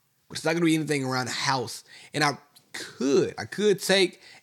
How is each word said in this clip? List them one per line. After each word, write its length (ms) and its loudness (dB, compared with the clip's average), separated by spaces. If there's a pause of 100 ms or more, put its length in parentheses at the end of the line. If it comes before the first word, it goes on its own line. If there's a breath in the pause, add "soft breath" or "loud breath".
(300)
But 80 -12
it's 80 -8
not 80 2
gonna 120 2
be 100 4
anything 280 -2
around 240 -2
the 60 -6
house. 500 -2 (300 loud breath)
And 100 0
I 140 2 (360)
could, 640 0
I 80 -8
could 360 0
take 400 2 (220 loud breath)